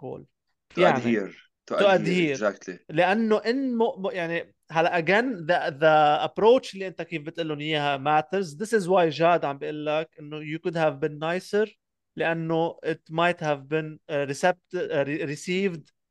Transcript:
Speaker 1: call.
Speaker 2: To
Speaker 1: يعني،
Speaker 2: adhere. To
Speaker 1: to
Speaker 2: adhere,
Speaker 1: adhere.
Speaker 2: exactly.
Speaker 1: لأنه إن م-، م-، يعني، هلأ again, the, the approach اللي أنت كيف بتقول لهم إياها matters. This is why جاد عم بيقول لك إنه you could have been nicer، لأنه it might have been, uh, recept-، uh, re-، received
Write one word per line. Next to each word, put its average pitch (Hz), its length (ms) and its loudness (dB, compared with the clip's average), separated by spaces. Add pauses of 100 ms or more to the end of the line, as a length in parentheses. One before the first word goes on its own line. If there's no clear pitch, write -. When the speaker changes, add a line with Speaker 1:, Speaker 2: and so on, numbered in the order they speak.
Speaker 1:
call. 139 200 -12 (520)
Speaker 2:
To 175 80 0
Speaker 1:
يعني، 165 160 6
Speaker 2:
adhere. 110 340 -2 (360)
To - 80 -4
Speaker 1:
to 202 120 6
Speaker 2:
adhere, 175 460 2
Speaker 1:
adhere. - 20 -4
Speaker 2:
exactly. 98 440 -4 (100)
Speaker 1:
لأنه 202 480 2
إن 240 400 -2
م-، 226 240 0
م-، 190 100 -4
يعني، 170 440 -6 (160)
هلأ 175 300 2
again, 196 440 0
the, 160 260 0
the 156 580 4
approach 226 440 4
اللي 190 140 -8
أنت 175 140 -10
كيف 160 200 -8
بتقول 160 260 -8
لهم 151 120 -4
إياها 147 380 0
matters. 156 500 0
This 160 340 -6
is 165 60 -4
why 180 180 6
جاد 160 400 2
عم 139 120 -4
بيقول 151 280 -8
لك 156 240 -2 (100)
إنه 151 200 -12
you 156 200 -8
could 175 160 -6
have 156 240 0
been 151 200 -4
nicer، 185 500 -2 (460)
لأنه 165 680 -2
it 156 280 -6
might 175 280 0
have 139 260 -2
been, 156 320 -4 (100)
uh, 143 160 -2
recept-، 180 500 -2
uh, 151 300 -2
re-، 147 300 -4
received 180 560 -4 (200)